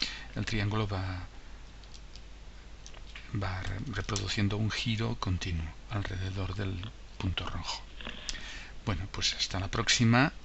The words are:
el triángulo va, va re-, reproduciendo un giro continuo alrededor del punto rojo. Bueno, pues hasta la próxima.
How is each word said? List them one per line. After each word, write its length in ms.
el 100
triángulo 440
va, 400
va 220
re-, 160
reproduciendo 640
un 160
giro 480
continuo 520
alrededor 680
del 340
punto 320
rojo. 360
Bueno, 280
pues 220
hasta 260
la 80
próxima. 640